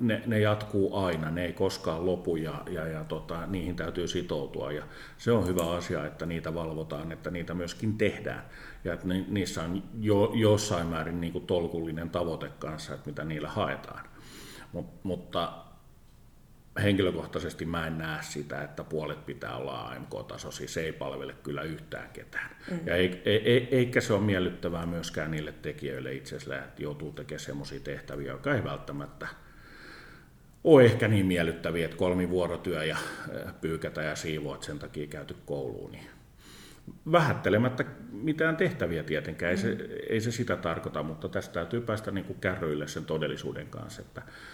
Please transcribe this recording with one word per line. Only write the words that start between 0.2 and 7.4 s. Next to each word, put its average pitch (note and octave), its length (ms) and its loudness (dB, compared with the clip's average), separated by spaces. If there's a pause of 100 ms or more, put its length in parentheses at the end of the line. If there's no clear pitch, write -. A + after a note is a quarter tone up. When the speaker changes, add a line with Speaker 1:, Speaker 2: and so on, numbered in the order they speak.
Speaker 1:
ne A2 140 4
jatkuu G#2 560 4
aina, E2 340 2
ne F2 140 0
ei E2+ 80 -2
koskaan F2 540 0
lopu, F2 300 2
ja, D2+ 340 -4
ja, E2 160 -2
ja D#2 180 -4
tota, E2 420 -6
niihin F2 300 -2
täytyy E2+ 320 -2
sitoutua. D2 640 -2
Ja D2 100 -4 (360)
se A#2 140 4
on G2+ 140 6
hyvä F2 240 4
asia, F2 360 0
että D#2+ 200 -6
niitä D#2+ 280 -2
valvotaan, D#2+ 580 -4
että - 180 -6
niitä E2+ 240 -4